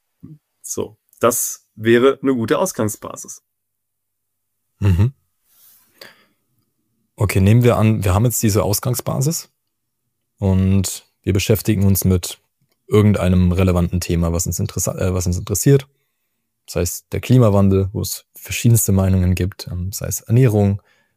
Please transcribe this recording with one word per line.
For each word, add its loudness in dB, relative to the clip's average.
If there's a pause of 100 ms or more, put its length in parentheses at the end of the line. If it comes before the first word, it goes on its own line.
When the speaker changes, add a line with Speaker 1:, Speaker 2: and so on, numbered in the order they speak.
(600)
Speaker 1:
So, -10 (200)
das -4
wäre 2
eine 0
gute -2
Ausgangsbasis. -8 (1300)
Speaker 2:
Mhm. 0 (2000)
Okay, -2
nehmen 4
wir 4
an, 2
wir 0
haben 2
jetzt -2
diese 2
Ausgangsbasis. -4 (880)
Und 0 (160)
wir -2
beschäftigen 0
uns 2
mit -2 (480)
irgendeinem 2
relevanten 0
Thema, -2
was -4
uns -6
interessa-, -6
äh, -2
was -2
uns -2
interessiert. 0 (800)
Sei -4
es -8
der -6
Klimawandel, 4
wo -6
es -10 (100)
verschiedenste 0
Meinungen 2
gibt, -6
ähm, -8
sei -10
es -8
Ernährung, 2 (360)